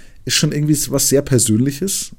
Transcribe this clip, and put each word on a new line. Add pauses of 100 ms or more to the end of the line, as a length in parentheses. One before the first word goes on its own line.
(240)
ist
schon
irgendwie (120)
was
sehr
Persönliches.